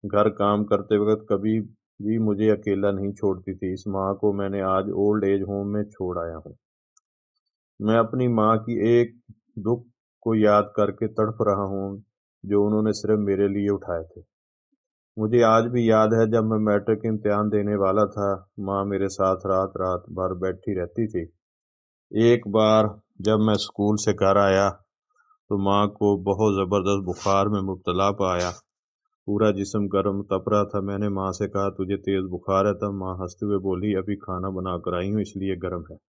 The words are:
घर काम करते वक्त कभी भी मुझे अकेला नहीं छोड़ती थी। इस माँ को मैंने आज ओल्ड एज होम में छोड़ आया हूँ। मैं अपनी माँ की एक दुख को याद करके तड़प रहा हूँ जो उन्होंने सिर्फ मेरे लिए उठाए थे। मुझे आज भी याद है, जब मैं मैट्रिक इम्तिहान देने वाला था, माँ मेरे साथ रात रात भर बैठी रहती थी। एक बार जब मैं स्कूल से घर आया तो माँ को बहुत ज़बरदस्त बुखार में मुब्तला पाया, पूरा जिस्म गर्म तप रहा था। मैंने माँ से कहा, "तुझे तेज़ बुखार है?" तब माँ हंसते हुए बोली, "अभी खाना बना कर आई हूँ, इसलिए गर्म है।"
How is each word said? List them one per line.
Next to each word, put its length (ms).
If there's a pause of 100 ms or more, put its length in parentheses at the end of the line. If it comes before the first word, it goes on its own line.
घर 260
काम 340
करते 360
वक्त 300
कभी 300 (400)
भी 200
मुझे 300
अकेला 420
नहीं 220
छोड़ती 420
थी। 180
इस 140
माँ 280
को 180
मैंने 280
आज 280 (100)
ओल्ड 240
एज 180
होम 260
में 160
छोड़ 360
आया 180
हूँ। 180 (1200)
मैं 180
अपनी 320
माँ 280
की 180 (140)
एक 240 (460)
दुख 260 (400)
को 100
याद 400
करके 340
तड़प 320
रहा 240
हूँ 380 (400)
जो 220
उन्होंने 280
सिर्फ 260
मेरे 280
लिए 220
उठाए 360
थे। 160 (960)
मुझे 260
आज 240
भी 220
याद 240
है, 180
जब 120
मैं 220
मैट्रिक 400
इम्तिहान 440
देने 260
वाला 320
था, 220 (300)
माँ 260
मेरे 240
साथ 360
रात 320
रात 340
भर 280
बैठी 340
रहती 340
थी। 160 (880)
एक 380
बार 440 (280)
जब 180
मैं 200
स्कूल 400
से 160
घर 240
आया 300
तो 960
माँ 260
को 260 (100)
बहुत 300
ज़बरदस्त 500
बुखार 440
में 140
मुब्तला 560
पाया, 320 (760)
पूरा 240
जिस्म 360
गर्म 360
तप 240
रहा 180
था। 160
मैंने 280
माँ 220
से 160
कहा, 220
"तुझे 280
तेज़ 320
बुखार 380
है?" 60
तब 200
माँ 240
हंसते 280
हुए 120
बोली, 380
"अभी 200
खाना 340
बना 280
कर 180
आई 160
हूँ, 100
इसलिए 360
गर्म 340
है।" 60 (120)